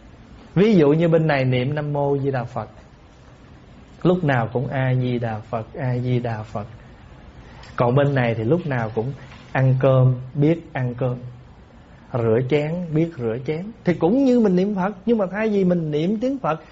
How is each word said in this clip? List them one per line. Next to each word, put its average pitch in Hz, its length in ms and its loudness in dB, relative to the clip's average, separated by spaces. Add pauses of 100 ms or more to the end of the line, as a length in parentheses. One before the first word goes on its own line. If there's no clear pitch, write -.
(560)
Ví 208 200 4
dụ 147 180 6
như 165 140 2
bên 160 200 4
này 139 180 2
niệm 127 300 0
Nam 147 180 -4
Mô 143 240 0
Di 135 140 -4
Đà 123 120 -4
Phật, 110 260 -10 (1300)
lúc 180 200 2
nào 123 300 0
cũng 120 140 -4
A 131 340 -2
Di 123 180 -2
Đà 110 200 -6
Phật, 110 260 -8 (100)
A 127 220 -4
Di 123 220 -2
Đà 113 240 -6
Phật. 107 240 -10 (1080)
Còn 123 200 2
bên 143 200 4
này 117 200 0
thì 110 80 -4
lúc 165 240 0
nào 120 280 -4
cũng 120 180 -4 (380)
ăn 131 300 2
cơm, 127 340 6 (180)
biết 156 400 0
ăn 123 240 -4
cơm. 123 200 -4 (960)
Rửa 117 260 2 (100)
chén, 151 220 0 (220)
biết 165 240 0
rửa 117 200 -4 (100)
chén. 175 240 -6 (140)
Thì 175 80 2
cũng 190 320 2
như 247 140 4
mình 196 160 4
niệm 196 200 0
Phật, 190 200 -2 (100)
nhưng 233 120 2
mà 202 140 0
thay 214 180 -2
vì 202 140 2
mình 175 280 0
niệm 175 280 -2
tiếng 262 200 -2
Phật 160 220 -4 (100)